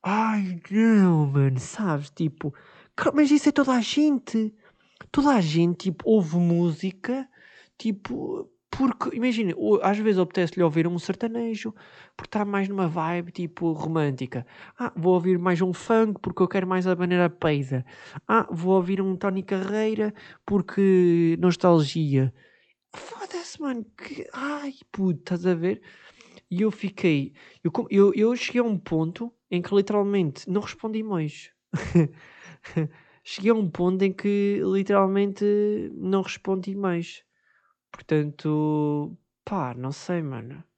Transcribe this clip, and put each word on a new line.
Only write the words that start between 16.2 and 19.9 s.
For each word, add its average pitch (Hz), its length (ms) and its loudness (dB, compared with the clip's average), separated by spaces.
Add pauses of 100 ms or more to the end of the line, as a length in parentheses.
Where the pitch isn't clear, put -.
porque - 200 -4
eu 180 60 4
quero 185 200 -2
mais 185 200 0
a 185 80 2
maneira 180 340 2
peida. 143 560 -2 (420)
Ah, 220 240 2
vou 180 240 0
ouvir 190 260 0
um 190 140 -2
Tony 190 280 -4
Carreira, 208 680 -2 (320)